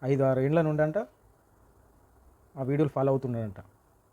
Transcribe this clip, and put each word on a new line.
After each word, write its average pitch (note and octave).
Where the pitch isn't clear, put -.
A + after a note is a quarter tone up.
ఐదు C3+
ఆరు C3
ఏండ్ల D3
నుండంట D#3
ఆ C3+
వీడియోలు C#3+
ఫాలో C3+
అవుతున్నాడంట. A#2